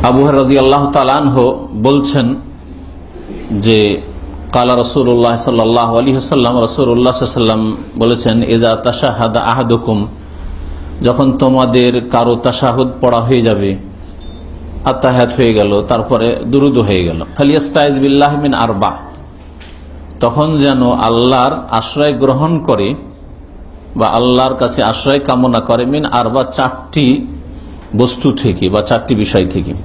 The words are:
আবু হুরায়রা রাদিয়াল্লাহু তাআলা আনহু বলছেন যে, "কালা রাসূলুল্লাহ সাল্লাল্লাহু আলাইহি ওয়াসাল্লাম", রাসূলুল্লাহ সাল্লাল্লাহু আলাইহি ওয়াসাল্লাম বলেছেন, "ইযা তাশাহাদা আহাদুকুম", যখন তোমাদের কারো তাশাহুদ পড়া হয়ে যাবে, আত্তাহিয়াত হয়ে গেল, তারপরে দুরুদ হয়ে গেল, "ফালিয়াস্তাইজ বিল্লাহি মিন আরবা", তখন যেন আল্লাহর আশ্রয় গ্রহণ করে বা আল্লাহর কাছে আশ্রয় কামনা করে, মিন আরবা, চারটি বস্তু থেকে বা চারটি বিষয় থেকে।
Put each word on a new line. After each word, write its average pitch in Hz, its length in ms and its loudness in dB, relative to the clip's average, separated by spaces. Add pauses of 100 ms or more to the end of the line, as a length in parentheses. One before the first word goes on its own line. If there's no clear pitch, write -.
আবু 127 160 4
হুরায়রা 143 180 4
রাদিয়াল্লাহু 135 540 4
তাআলা 135 220 2
আনহু 131 600 2
বলছেন 135 640 0 (1160)
যে, 104 500 2 (520)
"কালা 123 220 2
রাসূলুল্লাহ 120 600 2
সাল্লাল্লাহু 117 560 0
আলাইহি 127 200 2
ওয়াসাল্লাম", 123 500 0
রাসূলুল্লাহ 123 520 2
সাল্লাল্লাহু 113 460 0
আলাইহি 110 180 -2
ওয়াসাল্লাম - 260 -6
বলেছেন, 117 400 2
"ইযা 113 320 2
তাশাহাদা 113 640 -2
আহাদুকুম", 113 680 0 (960)
যখন 127 340 2
তোমাদের 123 720 2
কারো 120 260 2
তাশাহুদ 123 520 0 (140)
পড়া 120 180 2
হয়ে 120 220 2
যাবে, 101 340 0 (1080)
আত্তাহিয়াত 127 520 2
হয়ে 117 160 4
গেল, 104 280 2
তারপরে 113 680 0
দুরুদ 135 300 4
হয়ে 101 260 2
গেল, 82 200 -4 (140)
"ফালিয়াস্তাইজ 143 640 2
বিল্লাহি 143 380 2
মিন 143 160 0
আরবা", 107 440 -2 (1200)
তখন 151 380 0
যেন 131 340 2
আল্লাহর 123 600 2 (180)
আশ্রয় 147 420 0
গ্রহণ 143 460 0
করে 113 360 0 (1000)
বা 113 120 2
আল্লাহর 123 460 2
কাছে 123 300 -2
আশ্রয় 135 360 0
কামনা 127 400 2
করে, 117 260 0
মিন 147 200 -2
আরবা, 120 380 0
চারটি - 840 -2 (680)
বস্তু 123 340 2
থেকে 98 380 -2
বা 104 120 0
চারটি 117 340 0
বিষয় 101 300 2
থেকে। 90 280 -4 (120)